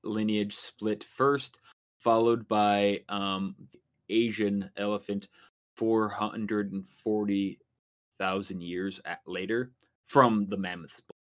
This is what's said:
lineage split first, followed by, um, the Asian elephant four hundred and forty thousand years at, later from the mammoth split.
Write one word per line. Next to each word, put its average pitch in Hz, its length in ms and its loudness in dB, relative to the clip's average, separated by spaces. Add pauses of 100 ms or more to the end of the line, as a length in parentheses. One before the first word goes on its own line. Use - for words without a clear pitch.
lineage 107 540 -2
split - 480 -6
first, 139 560 0 (380)
followed 117 500 4
by, 101 600 4
um, 98 500 -4
the - 220 -20 (280)
Asian 104 680 0
elephant 101 520 -4 (480)
four 113 320 2
hundred 104 640 -4
and 95 140 -8
forty 101 720 -2 (600)
thousand 95 440 -4
years 90 420 -6
at, 85 220 -10
later 98 460 -4 (340)
from 113 420 6
the 98 100 -2
mammoth 90 340 -6
split. - 240 -16 (220)